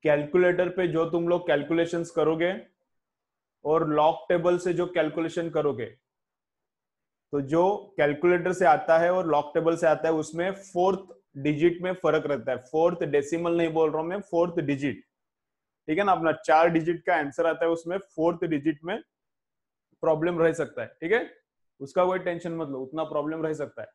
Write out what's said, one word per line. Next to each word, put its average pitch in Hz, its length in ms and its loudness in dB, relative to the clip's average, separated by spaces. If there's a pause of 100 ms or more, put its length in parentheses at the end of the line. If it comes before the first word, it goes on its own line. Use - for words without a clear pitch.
कैलकुलेटर 175 640 2
पे 180 200 -2
जो 165 220 0
तुम 170 180 -2
लोग 175 180 0
कैलकुलेशंस 170 640 0
करोगे 165 560 0 (960)
और 151 300 2
log 151 200 4 (140)
टेबल 175 300 2
से 180 140 -2
जो 170 140 -2
कैलकुलेशन 165 640 -4
करोगे, 147 360 -2 (1500)
तो 143 80 0
जो 175 560 0
कैलकुलेटर 170 560 2
से 180 120 0
आता 160 340 4
है 170 140 2
और 185 140 0
log 147 280 0
टेबल 165 220 2
से 165 100 0
आता 156 220 2
है, 160 60 2
उसमें 160 380 -4
फोर्थ 190 480 -2 (360)
डिजिट 151 460 0
में 185 100 -4
फर्क 156 340 0
रहता 135 260 -4
है। 120 60 -4
फोर्थ 170 440 0
डेसिमल 165 540 0
नहीं 165 160 0
बोल 160 180 2
रहा 156 120 -2
हूं 160 60 -4
मैं, 196 120 -4
फोर्थ 175 340 -2
डिजिट, 143 500 -4 (840)
ठीक 156 120 -2
है 202 60 2
ना? 196 80 4
अपना 165 200 2
चार 160 360 4
डिजिट 165 360 -2
का 180 120 2
आंसर 151 300 -2
आता 160 180 0
है, 165 60 2
उसमें 165 280 -4
फोर्थ 170 460 -2
डिजिट 156 400 -2
में 196 180 -6 (1000)
प्रॉब्लम 160 380 0
रह 165 140 4
सकता 151 300 -6
है, 107 60 -8
ठीक 165 240 -4
है? 247 240 -2 (440)
उसका 139 240 0
कोई 185 140 0
टेंशन 170 340 -6
मत 165 160 -6
लो, 135 120 -8
उतना 143 240 -6
प्रॉब्लम 156 420 -4
रह 156 80 -2
सकता 139 280 -10
है। 104 120 -14